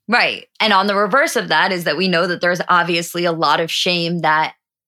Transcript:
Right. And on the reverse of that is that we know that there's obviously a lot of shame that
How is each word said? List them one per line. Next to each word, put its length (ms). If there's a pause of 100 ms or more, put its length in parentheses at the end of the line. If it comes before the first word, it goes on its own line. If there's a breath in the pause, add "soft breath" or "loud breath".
(120)
Right. 360 (120)
And 140
on 140
the 80
reverse 420
of 100
that 240
is 140
that 100
we 140
know 180
that 140
there's 260
obviously 560
a 80
lot 300
of 100
shame 480
that 360 (320)